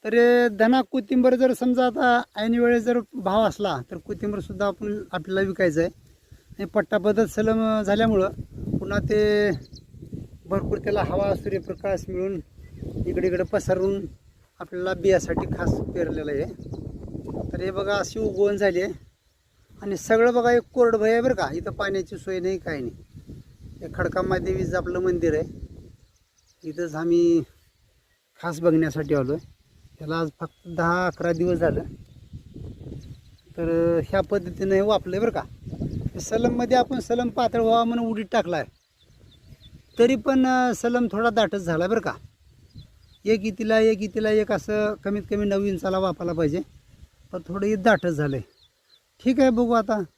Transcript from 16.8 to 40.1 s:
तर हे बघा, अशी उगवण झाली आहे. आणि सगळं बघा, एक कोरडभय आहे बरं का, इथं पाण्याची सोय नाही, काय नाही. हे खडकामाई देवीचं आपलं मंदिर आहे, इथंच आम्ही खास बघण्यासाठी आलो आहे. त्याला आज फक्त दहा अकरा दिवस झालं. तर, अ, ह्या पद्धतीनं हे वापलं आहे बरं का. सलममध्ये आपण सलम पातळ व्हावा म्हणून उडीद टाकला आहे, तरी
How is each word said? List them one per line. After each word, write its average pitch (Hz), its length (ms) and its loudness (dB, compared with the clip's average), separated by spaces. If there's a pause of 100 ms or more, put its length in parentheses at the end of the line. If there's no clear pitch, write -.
तर - 80 -6
हे 185 100 -4
बघा, 196 260 -2
अशी 202 220 -6
उगवण 202 380 2
झाली 185 260 2
आहे. 202 100 -4 (920)
आणि 196 140 -4
सगळं 233 380 4
बघा, 240 180 4
एक 240 100 4 (120)
कोरडभय 226 380 4
आहे 233 80 4
बरं 254 140 2
का, 170 180 -2
इथं 180 180 -6
पाण्याची 196 460 -4
सोय 185 240 -6
नाही, 185 180 -2
काय 156 220 -8
नाही. 120 120 -8 (880)
हे 165 140 -12
खडकामाई 185 440 -2
देवीचं 185 380 -2
आपलं 180 220 -4
मंदिर 175 360 0
आहे, - 320 -6 (960)
इथंच 160 320 -8
आम्ही 170 460 4 (1000)
खास 165 180 -6
बघण्यासाठी 156 540 2
आलो 135 180 0
आहे. - 200 -8 (460)
त्याला 160 200 -6
आज 165 100 -2 (120)
फक्त - 280 -14
दहा 175 380 0
अकरा 175 260 -2
दिवस 175 260 0
झालं. 156 240 0 (1700)
तर, 170 420 2
अ, - 100 2
ह्या 196 120 2
पद्धतीनं 190 540 -2
हे 190 60 4
वापलं 196 360 0
आहे 220 100 0
बरं 175 140 -2
का. - 20 -12 (800)
सलममध्ये 240 560 0
आपण 247 240 2
सलम 240 280 -2
पातळ 233 320 0
व्हावा 226 240 4
म्हणून 233 220 -2
उडीद 214 260 -4
टाकला 175 240 0
आहे, 135 80 -4 (1300)
तरी 240 180 6